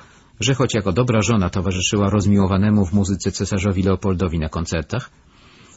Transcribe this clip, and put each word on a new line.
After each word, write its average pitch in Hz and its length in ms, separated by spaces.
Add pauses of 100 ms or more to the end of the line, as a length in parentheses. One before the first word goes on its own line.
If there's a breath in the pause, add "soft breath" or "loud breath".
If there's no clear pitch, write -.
(400 loud breath)
że 120 140
choć 127 200
jako 98 180
dobra 117 300
żona 98 280
towarzyszyła 98 600
rozmiłowanemu 101 760
w 80 60
muzyce 98 400
cesarzowi 98 500
Leopoldowi 92 560
na 78 100
koncertach, 85 600 (680 loud breath)